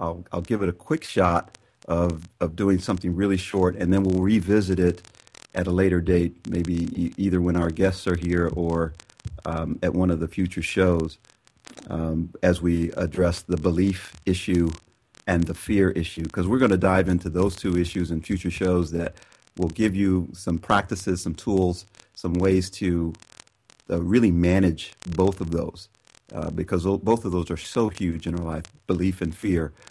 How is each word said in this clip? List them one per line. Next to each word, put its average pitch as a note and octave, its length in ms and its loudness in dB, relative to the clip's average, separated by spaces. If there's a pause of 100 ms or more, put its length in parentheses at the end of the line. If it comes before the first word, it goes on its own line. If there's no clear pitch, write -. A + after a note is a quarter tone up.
I'll, E2+ 320 -6
I'll F2+ 80 -4
give G2+ 220 -2
it F#2+ 60 0
a G2 40 0
quick - 320 -4
shot - 540 0 (280)
of, E2+ 420 0 (120)
of E2 160 -4
doing G2 240 4
something F2+ 340 -2
really G2 220 2
short, F#2 400 0
and F2+ 160 0
then G2 100 4
we'll F#2 200 2
revisit F#2+ 580 2
it F2 220 2 (520)
at F2+ 120 -2
a F#2 40 -2
later F2+ 320 4
date, F2 460 0
maybe F2 400 -2 (120)
e-, E2+ 160 -4
either F2+ 240 2
when F2 160 2
our E2+ 140 0
guests F#2 360 0
are F2+ 100 0
here F2 380 0
or, E2 380 -2 (540)
um, E2 360 -4
at F2+ 120 0
one F2+ 160 2
of D#2+ 100 0
the D#2+ 80 -2
future F#2 320 -4
shows, E2+ 580 0 (680)
um, D#2+ 420 -4 (120)
as F2 180 4
we E2+ 320 0
address F2 480 0
the F2+ 160 -2
belief F2+ 600 0 (100)
issue F2+ 440 2 (560)
and F2 180 2
the D#2+ 100 -4
fear G2 360 2
issue, E2 380 -4
'cause F2+ 180 -4
we're A#2 120 2
gonna A2+ 180 4
dive F#2 320 4
into F2 220 0
those F2+ 260 0
two F2+ 200 -2
issues F2 340 -2
in D#2+ 100 -4
future F2+ 300 -4
shows F2 400 0
that E2+ 240 -4 (420)
will F2 120 0
give G2+ 260 0
you F#2+ 400 2
some E2+ 240 -4
practices, G2 640 -2
some E2 120 -6
tools, F#2 520 0 (280)
some F2 200 -4
ways F#2 340 2
to, E2+ 460 -2 (760)
uh, E2+ 140 -2
really G#2 280 4
manage F2 640 2 (240)
both F#2+ 240 2
of E2+ 120 -6
those, - 360 -6 (460)
uh, D#2+ 160 -6
because E2+ 340 -2
o-, G2 140 0
both A2+ 260 0
of F2+ 80 -4
those F2 180 -2
are F2 60 -4
so A2+ 320 -2
huge E2+ 380 -4
in E2+ 120 -4
our E2+ 60 -6
life, D#2+ 200 -6 (220)
belief F#2 360 -2
and D#2+ 120 -4
fear. E2 380 -2 (180)